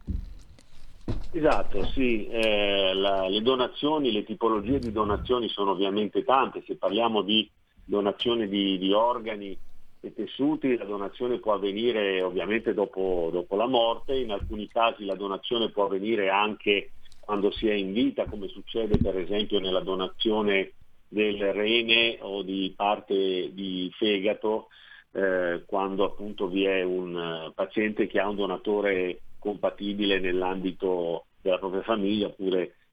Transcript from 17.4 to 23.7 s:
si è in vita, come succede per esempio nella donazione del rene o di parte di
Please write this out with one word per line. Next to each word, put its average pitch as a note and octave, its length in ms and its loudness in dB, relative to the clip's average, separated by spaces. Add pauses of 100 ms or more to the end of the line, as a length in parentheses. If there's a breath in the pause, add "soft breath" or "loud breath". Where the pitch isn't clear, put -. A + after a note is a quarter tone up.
si - 180 0
è G#2+ 40 4
in G2 220 -2
vita, A#2+ 320 0
come G2+ 220 -8
succede G#2+ 500 0
per - 180 2
esempio G2+ 440 0
nella F#2 200 0
donazione F#2+ 920 0 (360)
del G2+ 460 0
rene A#2 640 2
o G2+ 220 -6
di F#2+ 340 -4
parte G2 800 0
di F#2 420 -6